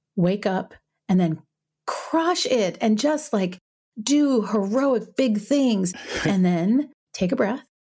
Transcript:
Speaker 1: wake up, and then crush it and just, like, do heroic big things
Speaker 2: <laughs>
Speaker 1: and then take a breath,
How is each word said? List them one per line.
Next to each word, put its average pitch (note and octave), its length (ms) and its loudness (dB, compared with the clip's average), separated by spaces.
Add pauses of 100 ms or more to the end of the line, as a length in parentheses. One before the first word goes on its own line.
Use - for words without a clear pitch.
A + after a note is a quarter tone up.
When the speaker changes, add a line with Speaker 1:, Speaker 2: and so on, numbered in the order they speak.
(140)
Speaker 1:
wake F#3+ 320 0
up, F#3+ 280 -4 (340)
and F#3 100 4
then E3 240 0 (440)
crush E4 600 -2
it G3+ 340 0
and G#3+ 180 2
just, D4 340 -2
like, F#3 260 -2 (420)
do C4+ 420 2
heroic A3 760 0
big A#3 220 2
things A3 560 0 (160)
Speaker 2:
<laughs> - 140 -6
Speaker 1:
and F#3 200 2
then F#3+ 480 2 (200)
take F#3 200 -2
a B3 40 -2
breath, A#3+ 280 -2 (200)